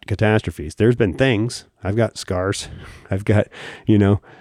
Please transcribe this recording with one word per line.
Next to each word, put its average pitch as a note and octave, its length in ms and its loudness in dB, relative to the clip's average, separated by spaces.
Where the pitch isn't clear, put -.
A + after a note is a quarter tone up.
catastrophes. G#2 680 -2
There's A#2 200 4
been G#2+ 200 0
things. A#2+ 500 0
I've G2 120 -2
got A2+ 240 -2
scars. F#2 500 -4
<laughs> - 220 -20
I've G2 140 -4
got, G#2 220 2
you A2 100 6
know, G2+ 240 4